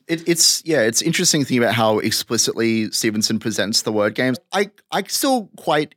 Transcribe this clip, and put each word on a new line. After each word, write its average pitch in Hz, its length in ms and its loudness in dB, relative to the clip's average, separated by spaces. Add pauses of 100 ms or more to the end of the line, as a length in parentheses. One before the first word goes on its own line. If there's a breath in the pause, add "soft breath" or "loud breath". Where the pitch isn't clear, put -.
it, 165 180 -4
it's, - 380 2
yeah, 151 160 2
it's 113 200 2
interesting 160 440 0
thinking 127 180 0
about 101 100 2
how 110 260 2
explicitly 113 920 -2
Stevenson 110 480 -2
presents 107 440 -2
the 110 100 -4
word 104 220 0
games. 127 220 0 (140)
I, 202 200 -2 (200)
I 185 120 -2
still 254 520 -2
quite 151 420 -2